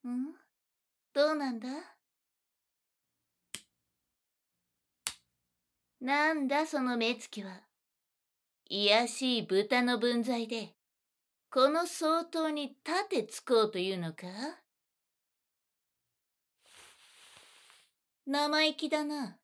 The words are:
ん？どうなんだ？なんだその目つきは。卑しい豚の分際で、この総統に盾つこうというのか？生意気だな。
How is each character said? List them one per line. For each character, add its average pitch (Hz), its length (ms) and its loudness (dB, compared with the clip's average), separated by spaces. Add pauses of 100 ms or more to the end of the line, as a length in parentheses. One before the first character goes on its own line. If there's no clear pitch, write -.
ん？ 254 260 -4 (760)
ど 302 200 4
う - 20 0
な 277 160 -2
ん 233 80 -6
だ？ 220 80 -10 (4000)
な 294 320 2
ん 285 140 -2
だ 285 180 0
そ 311 160 -4
の 247 160 0
目 226 200 0
つ - 120 -16
き 208 140 -12
は。 190 200 -14 (1080)
卑 208 380 4
し 247 300 0
い 196 40 0
豚 208 400 2
の 247 160 2
分 240 260 2
際 233 220 -2
で、 220 300 -8 (760)
こ 262 200 6
の 330 140 2
総 330 360 2
統 330 320 -2
に 294 320 -6
盾 359 400 0
つ - 160 -10
こ 226 220 4
う 214 100 2
と 185 80 -4
い 190 140 0
う 185 40 -4
の 165 140 -4
か？ 180 140 -14 (4000)
生 294 360 2
意 311 140 2
気 311 120 -4
だ 349 140 2
な。 294 420 -6